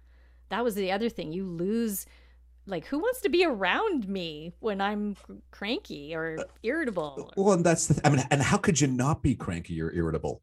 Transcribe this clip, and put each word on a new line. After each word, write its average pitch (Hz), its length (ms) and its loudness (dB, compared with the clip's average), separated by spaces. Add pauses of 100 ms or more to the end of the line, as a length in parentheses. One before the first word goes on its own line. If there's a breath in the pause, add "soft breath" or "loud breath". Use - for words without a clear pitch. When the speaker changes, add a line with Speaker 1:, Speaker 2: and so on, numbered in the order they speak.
(500)
Speaker 1:
That 220 140 -2
was 220 100 0
the 190 180 0
other 220 160 0
thing. 170 240 -6
You 190 140 -4
lose, 196 600 -2 (600 soft breath)
like, 180 200 -6
who 285 120 -4
wants 480 240 -2
to 392 80 2
be 349 140 6
around 247 640 2
me 170 520 -6
when 202 200 -2
I'm 208 360 -2
cr-, - 180 -20 (180)
cranky 165 640 -8
or 160 240 -4
Speaker 2:
Uh, - 60 -6 (180)
Speaker 1:
irritable? 196 720 -4
Speaker 2:
well, 196 180 6
and 175 100 4
that's 165 220 4
the 151 80 4
th-, - 120 2
I 139 40 6
mean, 131 200 4
and 143 120 4
how 165 160 4
could 165 220 2
you 147 80 4
not 127 340 0
be 139 120 2
cranky 85 460 -6
or 82 120 -4
irritable 78 500 -2